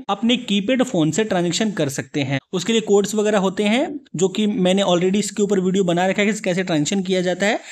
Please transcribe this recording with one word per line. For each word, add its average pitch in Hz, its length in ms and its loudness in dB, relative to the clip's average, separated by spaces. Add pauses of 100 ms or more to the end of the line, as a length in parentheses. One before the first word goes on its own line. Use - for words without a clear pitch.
अपने 226 280 0
कीपैड 233 460 0
फ़ोन 165 280 0
से 214 140 0
ट्रांजैक्शन 185 460 0
कर 170 180 -2
सकते 139 320 -6
हैं। 135 180 -2 (140)
उसके 190 200 -2
लिए 226 80 2
कोड्स 202 340 2
वगैरह 214 240 2
होते 190 240 0
हैं, 262 380 0 (160)
जो 185 120 2
कि 208 180 0
मैंने 190 360 2
already 180 340 2
इसके 208 260 -2
ऊपर 196 180 2
वीडियो 185 240 2
बना 175 220 2
रखा 190 160 0
है 214 100 2
कि 214 80 -6
कैसे 185 220 -2
ट्रांजैक्शन 180 400 -2
किया 185 180 0
जाता 180 260 -2
है। 254 140 0 (120)